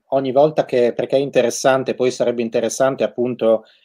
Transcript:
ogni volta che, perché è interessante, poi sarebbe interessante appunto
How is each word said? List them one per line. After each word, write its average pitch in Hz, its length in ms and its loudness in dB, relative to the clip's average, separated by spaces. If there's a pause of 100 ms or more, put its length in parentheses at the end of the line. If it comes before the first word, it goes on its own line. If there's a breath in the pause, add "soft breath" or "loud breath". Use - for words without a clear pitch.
ogni 135 240 -2
volta 147 340 2
che, 120 280 0
perché 120 240 -2
è - 20 4
interessante, 127 760 0
poi 127 160 -2
sarebbe 123 320 -2
interessante 113 640 -2
appunto 117 600 0 (220 soft breath)